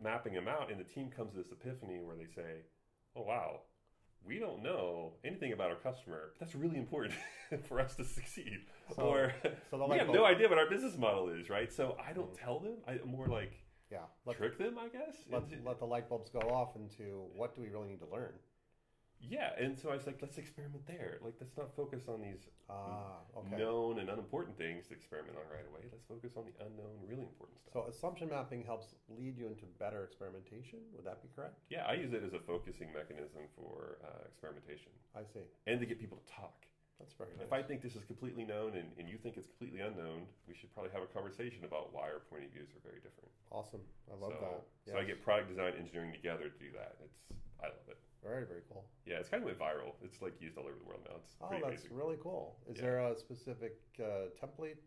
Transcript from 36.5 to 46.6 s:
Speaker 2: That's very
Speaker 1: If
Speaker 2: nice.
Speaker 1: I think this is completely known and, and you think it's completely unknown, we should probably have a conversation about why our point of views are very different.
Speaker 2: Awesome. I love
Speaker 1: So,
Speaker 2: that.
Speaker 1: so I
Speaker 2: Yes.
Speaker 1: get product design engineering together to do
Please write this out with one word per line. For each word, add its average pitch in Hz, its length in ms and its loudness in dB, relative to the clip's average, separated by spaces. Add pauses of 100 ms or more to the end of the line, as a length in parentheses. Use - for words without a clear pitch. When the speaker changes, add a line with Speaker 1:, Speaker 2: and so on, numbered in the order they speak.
Speaker 2:
That's - 140 -18
very - 260 -10
Speaker 1:
If 95 100 -6
Speaker 2:
nice. 135 140 4
Speaker 1:
I - 0 -
think 131 180 -4
this 120 140 -6
is 104 80 -10
completely 113 400 -6
known 107 320 0
and, 85 240 -4
and 85 80 -8
you 98 100 -8
think 110 200 -8
it's 87 100 -10
completely 87 320 -8
unknown, 90 480 -4 (200)
we 87 60 -14
should 98 200 -16
probably 95 180 -6
have 98 100 -2
a 92 60 -4
conversation 101 560 -6
about 76 300 -2
why 73 180 -2
our 76 80 -6 (100)
point 76 140 -10
of 69 80 -12
views 73 240 -12
are - 80 -20
very - 160 -14
different. - 320 -18 (200)
Speaker 2:
Awesome. 104 300 -6 (300)
I 104 80 -8
love 98 160 -4
Speaker 1:
So, 76 100 -4 (400)
Speaker 2:
that. 107 60 -10
Speaker 1:
so 101 60 0
I 98 100 2
Speaker 2:
Yes. 98 80 -2
Speaker 1:
get - 80 -10
product 104 240 6
design 92 320 2
engineering 85 320 -4
together 78 380 -2
to 71 100 -12
do 71 160 -12